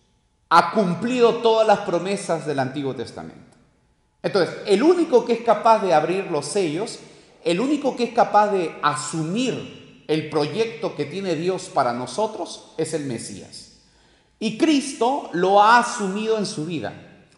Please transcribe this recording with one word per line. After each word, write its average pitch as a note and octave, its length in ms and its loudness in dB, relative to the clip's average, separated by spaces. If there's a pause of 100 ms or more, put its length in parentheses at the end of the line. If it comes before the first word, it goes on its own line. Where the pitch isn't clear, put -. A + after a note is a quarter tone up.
(500)
ha E3+ 220 6
cumplido A#3 640 2
todas A3 320 4
las G3+ 120 6
promesas E3+ 680 -4
del C#3+ 100 -2
Antiguo C3 380 -4
Testamento. F#2 640 -14 (640)
Entonces, F3+ 320 0 (100)
el G3+ 160 4
único D#4+ 420 4
que A#3+ 100 0
es A3+ 80 -2
capaz A3 420 4
de F3+ 100 2
abrir E3+ 380 0
los D3 160 -4
sellos, F#3+ 520 -4 (440)
el E3+ 160 0
único C#4 360 -2
que A#3+ 100 -2
es - 80 -4
capaz G#3 340 4
de F#3+ 240 0 (100)
asumir D#3+ 960 -4 (300)
el D#3 180 0
proyecto D#3 680 -4
que D3 100 -4
tiene F3+ 300 -6
Dios F3 360 -4
para B2 220 0
nosotros G#3+ 840 -8
es D#3 180 -4
el D3 100 -6
Mesías. G#2+ 720 -12 (640)
Y A3 180 -4
Cristo C#4 760 0
lo F#3+ 280 4
ha A3+ 160 8
asumido A3 640 -2
en F#3 80 -4
su D3+ 180 -8
vida. A#2 640 -10 (100)